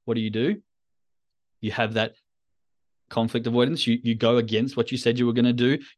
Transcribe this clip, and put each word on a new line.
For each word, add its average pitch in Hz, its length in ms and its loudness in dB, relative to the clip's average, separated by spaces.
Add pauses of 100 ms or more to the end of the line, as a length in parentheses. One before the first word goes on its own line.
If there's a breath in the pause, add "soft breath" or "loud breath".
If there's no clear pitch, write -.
what 117 100 -2
do 113 60 -2
you 110 100 -2
do? 139 320 -2 (960)
You 107 120 -6
have 110 220 -2
that 113 200 -2 (920)
conflict 117 400 -2
avoidance. 123 400 0
You, 117 160 2
you 117 100 0
go 117 220 2
against 113 400 0
what 117 160 -2
you 123 60 -4
said 123 200 0
you 123 80 2
were 117 60 2
gonna 120 200 4
do. 123 260 2 (200 loud breath)